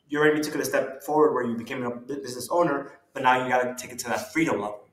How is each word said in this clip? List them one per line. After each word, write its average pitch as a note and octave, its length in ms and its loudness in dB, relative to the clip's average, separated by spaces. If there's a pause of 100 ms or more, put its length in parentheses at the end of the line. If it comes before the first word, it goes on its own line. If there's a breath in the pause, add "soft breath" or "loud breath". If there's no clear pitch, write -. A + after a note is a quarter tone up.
you D3 120 -2
already D3+ 220 6
took - 120 -4
it C#3+ 80 -2
a C3 40 0
step - 380 -2
forward D3 300 4
where B2 100 0
you A#2 120 -2
became B2+ 280 -6
a A#2+ 120 -4
bu-, C#3 260 -10
business B2+ 300 -10
owner, D3 400 2 (220 loud breath)
but C3 100 -6
now B2+ 200 4
you B2+ 60 -4
gotta B2 260 2
take - 160 -12
it - 80 -16
to B2 100 -8
that G#2+ 220 -4
freedom B2+ 300 0
level. G#2+ 320 -10